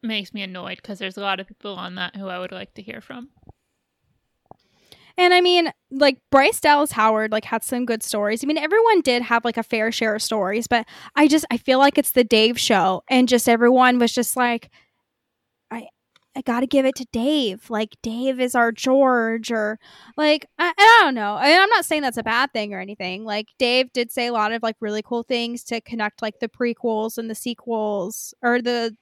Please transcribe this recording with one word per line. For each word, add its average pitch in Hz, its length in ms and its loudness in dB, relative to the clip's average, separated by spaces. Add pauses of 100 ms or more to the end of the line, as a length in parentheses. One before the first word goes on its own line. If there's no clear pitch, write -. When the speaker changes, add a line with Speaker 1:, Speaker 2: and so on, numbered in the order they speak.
Speaker 1:
makes 214 320 -6
me 208 80 -10
annoyed 185 400 -12
'cause 202 160 -14
there's 190 200 -10
a 202 40 -10
lot 196 200 -4
of 190 60 -14
people 202 280 -16
on 180 200 -12
that 180 200 -10
who 196 120 -12
I 180 120 -10
would 185 140 -10
like 196 220 -16
to 214 60 -20
hear 214 200 -16
from. 254 280 -20 (1900)
Speaker 2:
And 359 140 6
I 359 80 6
mean, 359 280 2 (220)
like, 269 300 2 (100)
Bryce 277 300 4
Dallas 294 320 2
Howard, 220 400 0
like, 220 100 -2
had - 180 -6
some 247 240 -4
good 226 180 -4
stories. 208 380 -4
I - 60 -6
mean, 311 100 -2
everyone 392 440 4
did 240 200 0
have, 233 220 0
like, 233 140 -2
a 226 60 -4
fair 226 280 -2
share 220 240 -2
of 220 60 -6
stories, 214 440 -2
but 240 220 -2 (260)
I 302 140 6
just, 302 240 2
I 240 60 -2
feel 254 200 2
like 277 200 4
it's - 140 0
the 254 120 2
Dave 226 340 2
show, 190 520 0
and 254 180 4
just 247 220 2
everyone 247 500 4
was 233 140 2
just - 240 -2
like, 240 320 -2 (1000)
"I, 226 200 -14 (480)
I 262 60 -12
gotta 247 240 -2
give 269 180 2
it 262 100 0
to 254 160 -12
Dave. 233 580 -2
Like, 220 320 -6
Dave 247 380 -4
is 254 160 -2
our 233 160 2
George," 240 800 0
or, 220 260 -4 (380)
like, 302 300 0 (120)
I, 339 200 0
I 440 260 8
don't 269 120 2
know. 208 220 -4
And 320 240 6
I'm 392 80 4
not 415 140 2
saying 302 180 -2
that's 254 160 -4
a 220 60 -6
bad 233 300 -2
thing 208 200 -6
or 190 60 -10
anything. 190 460 -10
Like, 214 220 -6 (100)
Dave 254 340 0
did 247 220 -4
say 240 140 -2
a 240 60 -4
lot 214 200 0
of, 226 100 -6
like, 226 160 -4
really 214 220 -6
cool 233 220 -6
things 240 420 -6
to 233 160 -6
connect, 214 400 -8
like, 214 180 -8
the 220 80 -6
prequels 226 680 -4
and 226 120 -8
the 220 60 -8
sequels, 214 1040 -6
or 247 200 0
the 233 400 -4